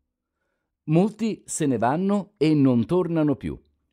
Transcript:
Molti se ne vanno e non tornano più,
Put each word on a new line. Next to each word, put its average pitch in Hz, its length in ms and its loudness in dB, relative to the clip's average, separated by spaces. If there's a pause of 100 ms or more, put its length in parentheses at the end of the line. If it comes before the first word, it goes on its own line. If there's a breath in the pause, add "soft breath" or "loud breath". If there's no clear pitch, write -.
(880)
Molti 208 580 0
se - 180 -6
ne 127 140 0
vanno 180 580 -2
e 156 160 2
non 131 320 4
tornano 165 500 0
più, 71 240 -10 (340)